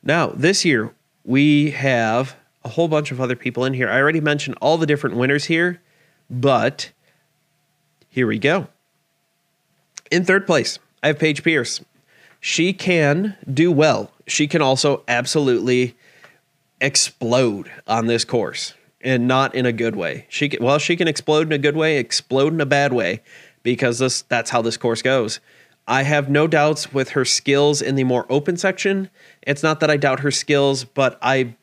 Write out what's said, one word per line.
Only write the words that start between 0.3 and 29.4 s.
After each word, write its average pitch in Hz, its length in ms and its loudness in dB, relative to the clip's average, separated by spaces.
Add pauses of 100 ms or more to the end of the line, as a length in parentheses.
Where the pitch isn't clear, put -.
year, 117 300 0 (300)
we 147 480 2
have 123 640 -2 (280)
a - 40 -10
whole 170 180 -2
bunch 151 240 -2
of 127 100 -8
other 123 140 -2
people 127 300 -4
in 135 100 -2
here. 127 140 -2
I 120 120 2
already 156 200 2
mentioned 147 400 -2
all 156 180 2
the 160 80 0
different 143 300 -2
winners 139 300 0
here, 170 340 -2 (500)
but 123 640 0 (1160)
here 127 200 -2
we 107 100 -2
go. 151 300 0 (1400)
In 175 120 2
third 190 220 2
place, 151 320 0 (240)
I 147 60 2
have 151 100 0
Paige 156 240 0
Pierce. 156 380 -2 (580)
She 180 340 0
can 180 640 2 (160)
do 165 200 4
well. 139 400 2 (160)
She 151 180 0
can 156 160 0
also 135 460 0
absolutely 123 880 0 (840)
explode 123 880 0 (200)
on 113 180 0
this 117 180 0
course, 101 500 -4 (260)
and 123 260 0
not 131 300 2
in 127 100 0
a 120 60 0
good 113 240 -2
way. 82 320 -6
She 147 200 -4
can, 147 140 -6
well, 139 160 2
she 170 160 -2
can 170 140 0
explode 156 400 0
in 156 40 -2
a 147 60 -2
good 143 160 0
way, 156 240 0
explode 135 540 0
in 160 80 -2
a 143 60 0
bad 139 260 0
way, 104 300 -2 (420)
because 120 340 0
this, 127 240 -2
that's 117 280 -4
how 120 120 0
this 113 140 -2
course 113 260 -2
goes. 127 380 -2 (480)
I 131 140 2
have 143 260 0
no 147 200 2
doubts 151 440 0
with 135 180 -2
her 131 140 0
skills 143 560 2
in 139 140 -2
the 135 80 0
more 123 260 0
open 151 280 0
section. 190 520 -2 (340)